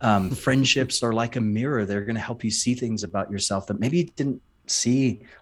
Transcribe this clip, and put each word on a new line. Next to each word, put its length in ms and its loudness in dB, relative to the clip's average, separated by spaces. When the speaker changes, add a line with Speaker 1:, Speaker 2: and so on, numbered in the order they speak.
Speaker 1:
Um, 280 4
Speaker 2:
<laughs> 160 -4
Speaker 1:
friendships 560 2
are 120 0
like 220 0
a 40 0
mirror. 460 0
They're 180 -2
gonna 160 -2
help 240 -8
you 60 0
see 240 0
things 300 -4
about 260 -4
yourself 380 -2
that 120 -2
maybe 180 0
you 60 2
didn't 260 -2
see 560 2